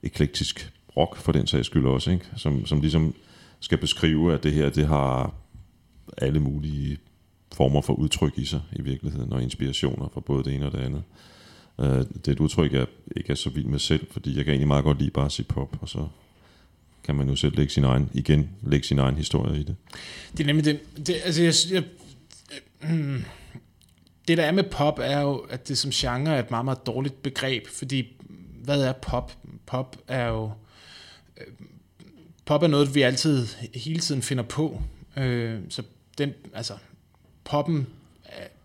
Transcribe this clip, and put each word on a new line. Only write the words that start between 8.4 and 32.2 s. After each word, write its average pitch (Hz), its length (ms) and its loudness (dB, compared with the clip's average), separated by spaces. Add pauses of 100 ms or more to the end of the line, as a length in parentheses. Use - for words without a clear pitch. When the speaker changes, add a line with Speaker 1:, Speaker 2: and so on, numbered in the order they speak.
Speaker 1:
sig 76 160 -4 (120)
i 69 80 -6
virkeligheden, 67 520 -4
og 64 100 0
inspirationer 67 720 -4
fra 69 60 -8
både 67 240 0
det 67 120 -2
ene 69 100 -2
og 69 60 -4
det 64 80 -4
andet. 67 240 -4 (760)
Øh, 71 80 2
det 65 400 0
er 71 40 4
et 67 80 2
udtryk, 76 340 2
jeg 64 140 2 (280)
ikke - 160 -6
er 71 40 0
så - 140 -4
vild 69 160 -4
med 71 140 0
selv, - 320 0
fordi 69 260 -4
jeg 69 80 0
kan 76 60 2
egentlig 69 160 4
meget 71 160 4
godt 73 160 4
lide 71 120 2
bare 67 140 2
at 73 60 -2
sige - 140 -4
pop, - 360 -4
og - 80 -10
så - 180 -6 (960)
kan 71 120 -2
man 69 140 0
jo 67 60 2
selv 69 220 0
lægge 73 160 2
sin 73 100 4
egen, 65 300 4
igen, 73 360 4 (140)
lægge 71 240 2
sin 69 120 2
egen 67 160 4
historie 76 440 0
i 73 40 -2
det. 80 120 -6 (560)
Speaker 2:
Det - 80 -10
er 151 80 0
nemlig 147 180 2
det. 147 140 2 (280)
Det, 175 160 0
altså, 170 200 2
jeg, 165 100 6 (180)
jeg, 185 120 2 (1080)
øh, 139 320 0 (1040)
det, 165 100 4
der 170 60 4
er 151 80 2
med 190 120 4
pop, 147 400 0
er 135 180 0
jo, 143 160 0
at - 300 -10
det 135 100 -2
som 139 140 -2
genre 135 440 0
er 135 40 2
et 113 120 -4
meget, 120 140 0
meget 131 200 -4
dårligt 131 380 -4
begreb, 131 440 -4
fordi 135 400 -4 (560)
hvad 143 180 2
er 131 120 2
pop? - 440 -6 (280)
Pop 127 320 -6 (100)
er 127 200 -2
jo, 110 240 -2 (840)
øh, - 100 -18 (1000)